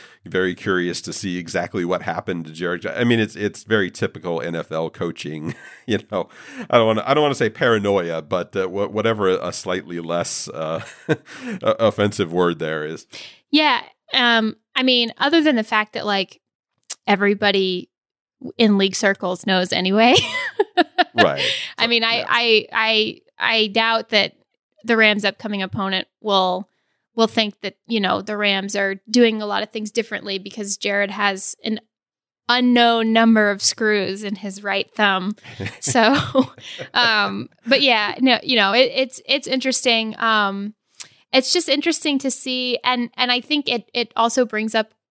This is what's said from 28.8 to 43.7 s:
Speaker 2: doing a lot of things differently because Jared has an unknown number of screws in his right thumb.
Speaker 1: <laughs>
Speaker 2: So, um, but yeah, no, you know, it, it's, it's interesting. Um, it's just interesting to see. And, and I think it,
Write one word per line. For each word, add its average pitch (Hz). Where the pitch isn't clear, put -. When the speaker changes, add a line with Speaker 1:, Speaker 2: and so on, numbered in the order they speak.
Speaker 2:
doing 226
a 214
lot 202
of 214
things 214
differently 208
because 202
Jared 202
has 196
an 220
unknown 240
number 226
of 202
screws 208
in 202
his 202
right 196
thumb. 196
Speaker 1:
<laughs> -
Speaker 2:
So, 233
um, 208
but 269
yeah, 220
no, 254
you 254
know, 202
it, 247
it's, 262
it's 269
interesting. 240
Um, 208
it's 262
just 349
interesting 302
to 269
see. 254
And, 240
and 247
I 247
think 294
it, 240